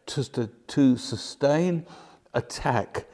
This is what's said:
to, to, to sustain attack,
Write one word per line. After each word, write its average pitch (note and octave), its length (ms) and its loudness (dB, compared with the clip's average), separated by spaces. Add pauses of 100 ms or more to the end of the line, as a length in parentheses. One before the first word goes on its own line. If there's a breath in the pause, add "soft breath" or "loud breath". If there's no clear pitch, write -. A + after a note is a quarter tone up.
to, - 260 -4
to, A#2 140 -2 (220)
to C3 280 6
sustain D#3 880 0 (480 loud breath)
attack, - 800 -2